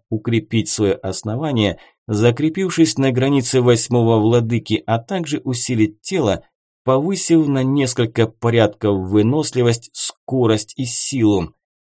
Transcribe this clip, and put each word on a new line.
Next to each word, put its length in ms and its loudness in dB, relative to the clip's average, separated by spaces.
укрепить 600 -2
свое 320 0
основание, 800 -4
закрепившись 920 0
на 140 0
границе 500 0
восьмого 580 2
владыки, 640 0
а 140 -2
также 400 -6
усилить 600 -2
тело, 420 -2
повысив 640 2
на 160 0
несколько 640 0
порядков 800 0
выносливость, 840 0
скорость 840 -2
и 60 -4
силу. 680 -2